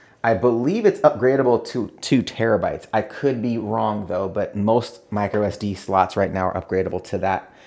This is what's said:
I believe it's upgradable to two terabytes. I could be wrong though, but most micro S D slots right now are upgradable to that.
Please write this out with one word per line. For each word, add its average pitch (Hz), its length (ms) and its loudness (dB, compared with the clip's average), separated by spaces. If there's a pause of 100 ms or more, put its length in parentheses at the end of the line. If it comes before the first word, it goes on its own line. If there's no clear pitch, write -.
(240)
I 117 120 2
believe 123 500 2
it's 196 140 4
upgradable 123 680 4
to 110 180 -4 (120)
two 131 220 2
terabytes. 110 720 0
I 110 80 2
could 127 400 -2
be 117 160 -2
wrong 104 480 -2
though, 92 240 -4
but 104 260 -6
most 110 560 0
micro 104 300 0
S 101 160 -2
D 101 160 -4
slots 95 420 0
right 98 160 2
now 92 180 -2
are 92 120 -4
upgradable 92 440 -2
to - 120 -6
that. 95 340 -2 (160)